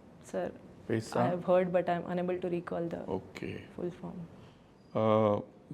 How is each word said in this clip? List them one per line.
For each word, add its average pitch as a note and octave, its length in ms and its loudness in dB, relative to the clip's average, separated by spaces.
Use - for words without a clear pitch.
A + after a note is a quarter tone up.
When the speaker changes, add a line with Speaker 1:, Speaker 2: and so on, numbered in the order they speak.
Speaker 1:
Sir, F#3 280 -4
Speaker 2:
pesa? A2+ 260 -2
Speaker 1:
I A#2+ 120 4
have F3+ 180 -2
heard, F3+ 260 4
but F3+ 180 2
I F3 40 2
am E3+ 140 -2
unable F3+ 300 -2
to F3+ 120 -4
recall F3 320 -4
the E3 260 -4
Speaker 2:
Okay. - 560 -6
Speaker 1:
full F3 160 -4
form. F3+ 180 -10
Speaker 2:
Uh, G#2+ 480 6